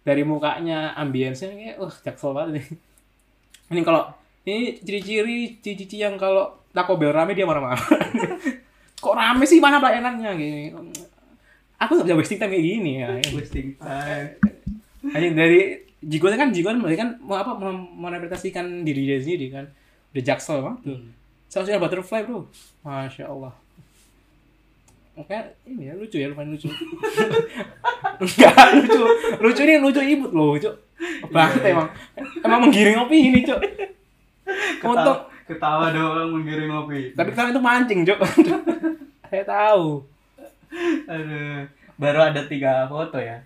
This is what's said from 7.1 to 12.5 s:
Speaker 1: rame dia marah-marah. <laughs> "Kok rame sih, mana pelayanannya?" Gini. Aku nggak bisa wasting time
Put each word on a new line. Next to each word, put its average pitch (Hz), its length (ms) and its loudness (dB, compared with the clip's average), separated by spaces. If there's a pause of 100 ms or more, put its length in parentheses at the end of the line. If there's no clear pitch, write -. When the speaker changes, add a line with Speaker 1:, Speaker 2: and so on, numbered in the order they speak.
Speaker 1:
rame 165 200 2
dia 190 120 -2
marah-marah. 139 400 -2 (600)
<laughs> - 600 -12
"Kok - 100 0
rame 240 300 2
sih, 320 160 8
mana 285 180 6
pelayanannya?" 240 560 0
Gini. 151 300 -8 (1120)
Aku 233 180 0
nggak 262 100 2
bisa 175 100 2
wasting 170 220 0
time 202 140 -4